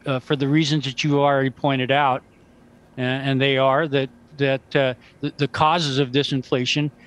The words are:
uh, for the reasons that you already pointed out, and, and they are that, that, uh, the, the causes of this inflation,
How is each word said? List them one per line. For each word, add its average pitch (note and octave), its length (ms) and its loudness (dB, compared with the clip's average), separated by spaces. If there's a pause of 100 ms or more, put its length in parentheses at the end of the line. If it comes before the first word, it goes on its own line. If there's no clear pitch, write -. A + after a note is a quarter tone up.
uh, C3 120 -2
for D3+ 160 -6
the C3+ 140 -2
reasons D3 380 0
that C3+ 180 -6
you C#3+ 160 2
already C#3 300 2
pointed C3 400 -2
out, C#3 320 0 (720)
and, C3 340 -2
and C3 100 2
they C3+ 180 2
are C3+ 280 2
that, C3+ 220 -2 (300)
that, C3+ 380 -2
uh, C3 180 2 (260)
the, C#3+ 160 -6
the C#3+ 120 0
causes D#3 500 0
of B2+ 160 0
this C#3+ 180 0
inflation, C3+ 580 -2 (160)